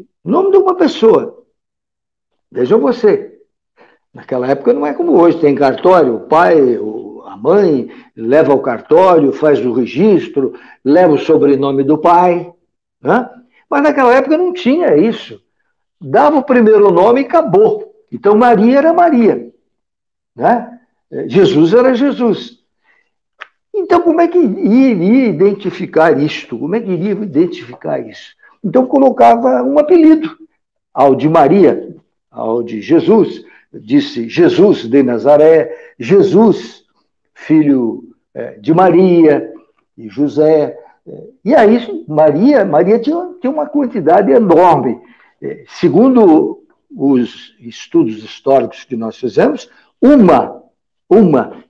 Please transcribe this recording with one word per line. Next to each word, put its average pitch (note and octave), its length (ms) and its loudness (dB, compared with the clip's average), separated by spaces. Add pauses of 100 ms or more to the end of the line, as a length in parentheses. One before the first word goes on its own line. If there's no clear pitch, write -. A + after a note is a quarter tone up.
(220)
O E3 80 -10
nome F#4 200 0
de G4 80 2
uma F#4 160 0
pessoa. A3+ 680 0 (1120)
Vejam B2+ 260 0
você. G#3+ 600 -2 (760)
Naquela B2+ 340 -10
época C#3 280 -2
não C#4+ 120 -4
é D4 60 -6
como E4 260 0
hoje, E3 220 2
tem C#3+ 140 2
cartório, C3+ 600 0
o - 40 -10
pai, D#3 560 0
o, G#2+ 500 -12
a - 100 -20
mãe D3+ 540 -2 (240)
leva C3+ 380 0
ao C3+ 80 0
cartório, C#3+ 720 0
faz C3+ 320 -2
o B2 80 -4
registro, C3+ 800 -2 (320)
leva D#3+ 300 2
o C3+ 40 -2
sobrenome C#3 640 0
do D3 140 0
pai, F3 560 0 (480)
né? G#3+ 300 -4 (380)
Mas C#4+ 140 -2
naquela C#4 320 0
época C4 220 0
não F4+ 160 -2
tinha D4 440 -2
isso. E3 460 -4 (580)
Dava B3 360 0
o C4 80 -2
primeiro A3 480 4
nome A3 300 2
e - 20 -4
acabou. F4 720 0 (180)
Então G3+ 240 0
Maria A#3 420 2
era D#4+ 140 2
Maria, D4+ 580 0 (840)
né? A3 420 -4 (480)
Jesus D#3 460 2
era B3+ 220 2
Jesus. A#3 640 -4 (1160)
Então F4 260 0
como E4+ 200 0
é E4+ 80 2
que F4+ 100 0
iria A#3+ 880 0
identificar E3+ 920 -2
isto? D3 360 -6
Como D3 200 -6
é A#3 40 -4
que F#3+ 100 -10
iria F#3 220 -4
identificar D#3 840 -6
isso? A2 360 -18 (280)
Então B3 240 -2
colocava B3 760 2
um C#4 160 -2
apelido, D#4 580 2 (560)
ao C3+ 240 2
de A#2+ 120 -2
Maria, D#3 680 2 (340)
ao A#2 320 -6
de A2 180 -10
Jesus, E3+ 640 0 (280)
disse A#2+ 560 -4
Jesus F3 580 0
de C3+ 160 2
Nazaré, D3 720 2 (240)
Jesus, F#3 840 0 (500)
filho, C#3 680 -2 (280)
eh, - 280 -16
de - 120 -4
Maria E3+ 800 2 (460)
e A2+ 100 -18
José. C#3+ 720 -2 (640)
E A#3 100 0
aí, A#3+ 520 0
Maria, D#3 580 2
Maria E3+ 360 0
tinha, E4+ 400 -6
tinha C4 120 -6
uma D4+ 140 -6
quantidade G3+ 640 -2
enorme. E3+ 720 2 (420)
Eh, C#3+ 240 -14
segundo G3 960 2 (340)
os C3+ 640 -4
estudos A#2 640 -6
históricos A#2+ 640 -4
que B2 120 -10
nós A2+ 200 -10
fizemos, E3 520 -4 (320)
uma G3 600 2 (520)
uma D#3 540 0